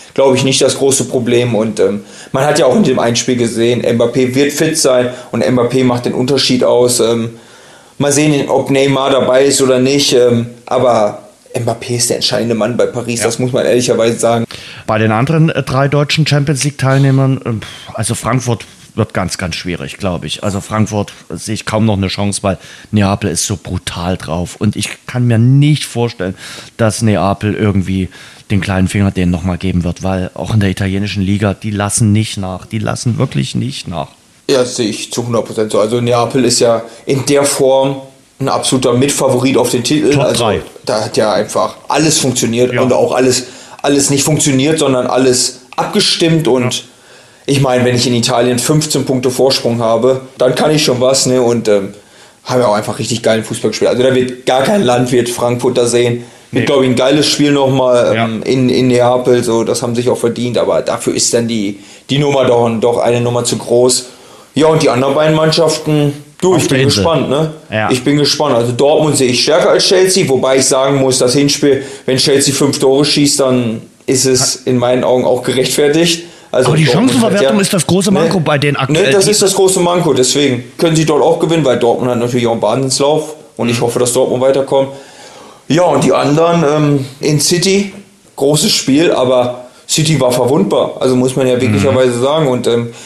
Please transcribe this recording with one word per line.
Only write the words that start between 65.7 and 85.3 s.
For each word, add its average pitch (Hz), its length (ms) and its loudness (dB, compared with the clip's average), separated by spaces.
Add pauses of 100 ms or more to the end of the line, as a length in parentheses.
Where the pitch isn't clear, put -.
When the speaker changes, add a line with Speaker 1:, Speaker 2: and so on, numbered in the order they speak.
Speaker 1:
du, 180 120 2
Speaker 2:
Auf 156 80 2
Speaker 1:
ich 151 60 -2
Speaker 2:
der 139 80 0
Speaker 1:
bin 131 80 2
Speaker 2:
Insel. 123 200 2
Speaker 1:
gespannt, - 260 0
ne? 151 240 -2 (180)
Speaker 2:
Ja. 107 180 -2
Speaker 1:
Ich 123 140 0
bin 143 140 2
gespannt. 143 380 0
Also 120 160 0
Dortmund 147 460 2
sehe 127 140 2
ich 117 100 -2
stärker 165 300 2
als - 140 2
Chelsea, 185 440 2
wobei 131 280 2
ich 131 80 2
sagen 139 340 0
muss, 131 180 2
das 123 160 2
Hinspiel, 143 500 2 (220)
wenn 131 120 0
Chelsea 139 360 2
fünf 139 240 0
Tore 135 260 2
schießt, 147 360 0
dann 123 420 0 (240)
ist 131 200 0
es 127 320 0
in 127 200 -2
meinen 123 260 0
Augen - 220 2
auch 127 160 0
gerechtfertigt. 147 840 0 (260)
Also 127 160 2
Speaker 2:
Aber 156 100 2
die 160 60 2
Speaker 1:
Dortmund 175 300 2
hat 262 80 2
Speaker 2:
Chancenverwertung 202 360 2
Speaker 1:
ja, 196 60 2
Speaker 2:
ist - 100 -2
das 185 140 -2
große 190 240 2
Manko 165 260 2
Speaker 1:
ne? 160 80 0
Speaker 2:
bei 151 140 0
denen 139 180 0
aktuell. 135 300 0
Speaker 1:
Ne, - 40 2
das 202 140 4
Speaker 2:
Die 214 60 2
Speaker 1:
ist 208 100 2
das 190 140 2
große 185 240 2
Manko. 175 340 2
Deswegen 127 520 0 (120)
können 165 180 2
sie 156 100 2
dort 147 180 2
auch 160 160 2
gewinnen, 165 260 0
weil 123 140 2
Dortmund 120 320 0
hat 117 80 -2
natürlich 120 260 0
auch 113 60 0
einen 113 100 -2
Wahnsinnslauf. 135 720 0 (240)
Und 120 120 -2
ich 120 100 -2
Speaker 2:
Mhm. 127 60 0
Speaker 1:
hoffe, 120 120 -4
dass 123 160 0
Dortmund 127 300 0
weiterkommt. 135 460 0 (800)